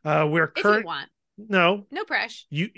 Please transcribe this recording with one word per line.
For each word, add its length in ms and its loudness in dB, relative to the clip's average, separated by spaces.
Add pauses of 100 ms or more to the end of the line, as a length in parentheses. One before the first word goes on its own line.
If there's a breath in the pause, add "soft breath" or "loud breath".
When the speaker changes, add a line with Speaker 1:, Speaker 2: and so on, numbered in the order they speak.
Speaker 1:
Uh, 240 2
we're 180 2
Speaker 2:
If 100 -16
you 60 -2
Speaker 1:
current- 240 2
Speaker 2:
want. 220 -10 (300)
Speaker 1:
No. 520 2
Speaker 2:
No 160 -8
pressure. 420 -8
Speaker 1:
You, 200 -4
Speaker 3:
No, 100 -18